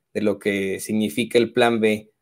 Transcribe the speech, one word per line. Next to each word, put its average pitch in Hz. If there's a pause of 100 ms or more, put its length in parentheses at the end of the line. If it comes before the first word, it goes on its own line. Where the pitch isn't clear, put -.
(140)
de 104
lo 104
que 98
significa 107
el 113
plan 117
B 107 (100)